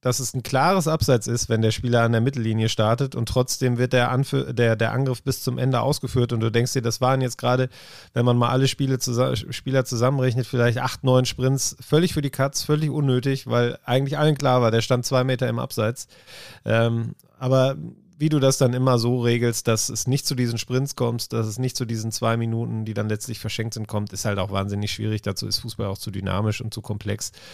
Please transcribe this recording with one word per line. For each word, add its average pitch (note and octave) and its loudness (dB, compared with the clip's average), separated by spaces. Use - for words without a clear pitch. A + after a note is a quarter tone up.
dass B2 0
es C3 -6
ein C3 -4
klares D#3+ 2
Abseits C#3+ 2
ist, A#2+ -2
wenn A2 2
der A2 4
Spieler A#2+ 2
an A#2 2
der A#2 2
Mittellinie A2+ 0
startet A#2+ 0
und A#2 -4
trotzdem B2+ 0
wird B2 2
der B2 4
Anf-, C3+ -2
der, A#2 4
der A2 0
Angriff B2+ -2
bis - -2
zum B2 -4
Ende B2+ 2
ausgeführt A#2+ 0
und A2+ -2
du A2+ 0
denkst A#2 2
dir, B2+ -2
das A2+ -2
waren C3 2
jetzt B2+ -4
gerade, B2+ 2
wenn A#2+ 2
man A#2+ 4
mal A#2+ 4
alle C3+ 2
Spiele C3 0
zusa-, B2+ 0
Spieler C3 -2
zusammenrechnet, B2+ 0
vielleicht A#2+ 2
acht, B2+ -6
neun B2+ 4
Sprints, C3 -2
völlig E3 2
für D#3 -2
die C#3 -2
Katz, C3+ -2
völlig D3+ 0
unnötig, C3 0
weil A#2+ 2
eigentlich C#3 0
allen D3+ 4
klar B2+ 4
war, A#2 4
der A2+ 2
stand B2 0
zwei B2+ 2
Meter B2+ 0
im A#2 -2
Abseits. A#2+ -4
Ähm, A#2 2
aber C3 2
wie D#3 2
du D3+ 2
das C3 4
dann B2 4
immer B2+ 2
so A#2+ 0
regelst, A#2+ 0
dass A2 0
es A2 -6
nicht C3 0
zu C#3 -2
diesen A#2+ -2
Sprints C3 -4
kommt, A#2 -2
dass A2+ -2
es G#2+ -6
nicht B2+ -4
zu B2 -4
diesen A2 -4
zwei A2+ 0
Minuten, A2+ -2
die G#2+ -6
dann G#2+ -2
letztlich G#2+ -6
verschenkt A2 -6
sind, G#2+ -8
kommt, G#2 -4
ist G2+ -8
halt G2+ 0
auch F#2+ -2
wahnsinnig G2+ -2
schwierig. G#2+ -4
Dazu G#2 -6
ist G#2 0
Fußball A2 -6
auch G2 -6
zu - -10
dynamisch G2 -2
und A2 -8
zu G#2 -8
komplex. G#2 -6